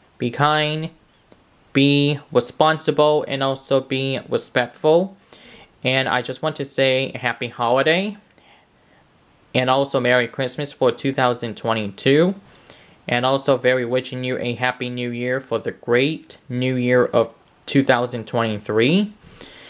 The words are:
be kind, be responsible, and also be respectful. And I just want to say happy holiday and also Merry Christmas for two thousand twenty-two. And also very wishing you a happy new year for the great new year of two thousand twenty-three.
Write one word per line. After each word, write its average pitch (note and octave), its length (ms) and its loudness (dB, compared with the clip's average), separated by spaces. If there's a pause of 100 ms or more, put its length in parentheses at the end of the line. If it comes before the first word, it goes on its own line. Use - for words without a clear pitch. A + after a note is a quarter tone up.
(160)
be B2 140 -4
kind, D3+ 600 0 (840)
be C#3+ 440 4 (140)
responsible, D3+ 960 2
and C3+ 140 -4
also C3+ 380 0
be C3 380 -4 (100)
respectful. D#3 880 0 (680)
And C3 240 0
I A#2+ 140 0
just - 200 -8
want D#3 140 -4
to C#3+ 80 -6
say C3+ 500 0
happy A#2+ 340 -4
holiday D3+ 680 0 (1400)
and B2+ 140 0
also C#3 320 2
Merry B2 260 2
Christmas C3+ 460 -6
for B2+ 180 2
two C3+ 220 -2
thousand A#2+ 440 -2
twenty-two. B2 760 2 (760)
And B2 180 0
also C3+ 300 0
very B2+ 280 0
wishing B2+ 380 -4
you B2+ 160 -4
a A#2+ 160 -4
happy B2 340 -6
new B2 220 -6
year B2 300 -4
for A#2 180 -4
the G2+ 140 -8
great C3 680 -2 (100)
new B2+ 280 -2
year B2 280 4
of - 300 0 (320)
two C#3 160 2
thousand B2 460 0
twenty-three. A#2 840 0 (580)